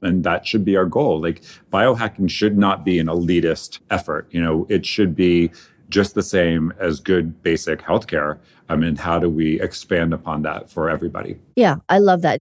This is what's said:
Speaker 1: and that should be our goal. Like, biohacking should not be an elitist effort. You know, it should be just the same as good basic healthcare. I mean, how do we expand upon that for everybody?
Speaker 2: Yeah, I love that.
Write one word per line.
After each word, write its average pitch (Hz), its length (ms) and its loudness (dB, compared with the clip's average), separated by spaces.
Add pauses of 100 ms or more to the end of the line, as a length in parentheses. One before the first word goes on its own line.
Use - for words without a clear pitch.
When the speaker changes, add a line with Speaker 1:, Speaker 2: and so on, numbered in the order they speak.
Speaker 1:
and 90 220 0
that 87 240 -2
should 104 180 0
be 98 100 2
our 92 100 4
goal. 87 360 0
Like, 82 220 -4 (280)
biohacking 110 600 0
should 104 260 2
not 98 260 2
be 90 140 2
an 80 100 0
elitist 82 720 -2 (120)
effort. - 400 -4
You 85 100 -2
know, 82 280 0
it 95 180 0
should 95 280 0
be 87 360 2 (380)
just 98 260 0
the 101 80 0
same 82 560 0
as 80 200 -2
good 82 440 -2
basic 80 380 -2
healthcare. 78 560 -2 (340)
I 80 60 -2
mean, 78 180 0
how 85 240 -2
do 85 100 0
we 80 320 0
expand 85 520 -2
upon 78 300 -6
that 76 260 -8
for 80 200 -4
everybody? 82 480 -6 (180)
Speaker 2:
Yeah, 190 200 4 (140)
I 190 100 4
love 185 220 4
that. 147 200 0